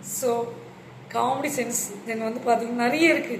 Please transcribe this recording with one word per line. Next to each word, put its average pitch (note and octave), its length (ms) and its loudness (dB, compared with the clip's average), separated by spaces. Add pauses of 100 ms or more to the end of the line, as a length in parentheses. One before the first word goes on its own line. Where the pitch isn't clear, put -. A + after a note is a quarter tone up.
(160)
ஷோ, B3 160 0 (840)
காமெடி C#4 440 0
சென்ஸ், A#3 240 -2 (240)
then A3 120 -4 (100)
வந்து B3 180 -6
பார்த்தீங்கன்னா A#3+ 400 2
நிறைய D#4 280 6
இருக்கு. - 240 -4